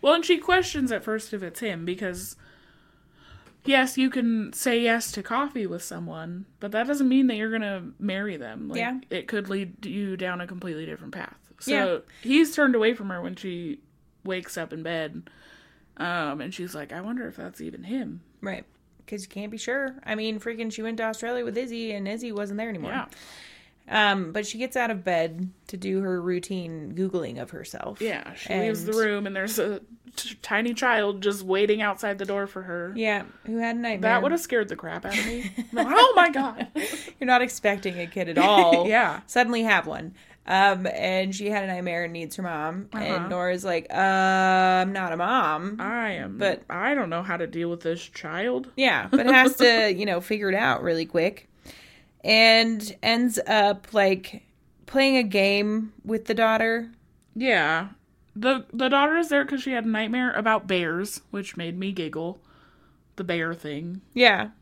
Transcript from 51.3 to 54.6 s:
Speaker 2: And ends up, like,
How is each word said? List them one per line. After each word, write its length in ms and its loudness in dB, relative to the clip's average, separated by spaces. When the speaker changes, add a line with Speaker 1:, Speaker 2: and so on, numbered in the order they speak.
Speaker 2:
And 800 6
ends 440 2
up, 460 2
like, 500 2